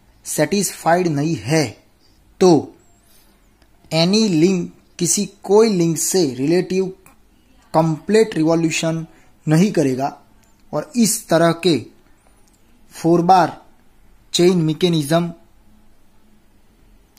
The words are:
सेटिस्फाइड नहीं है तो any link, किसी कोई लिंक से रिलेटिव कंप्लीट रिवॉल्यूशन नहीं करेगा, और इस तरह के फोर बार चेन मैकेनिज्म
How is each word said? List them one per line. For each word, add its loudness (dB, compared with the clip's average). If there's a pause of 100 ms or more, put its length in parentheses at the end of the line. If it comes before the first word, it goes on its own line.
(240)
सेटिस्फाइड -2
नहीं -4
है -4 (560)
तो 4 (1200)
any 2
link, 2 (320)
किसी -2 (160)
कोई 4
लिंक 0
से -2
रिलेटिव -2 (880)
कंप्लीट 0
रिवॉल्यूशन -2 (420)
नहीं 2
करेगा, -2 (500)
और -8
इस -2
तरह 2
के -2 (1040)
फोर 0
बार 2 (680)
चेन 2
मैकेनिज्म -2 (1900)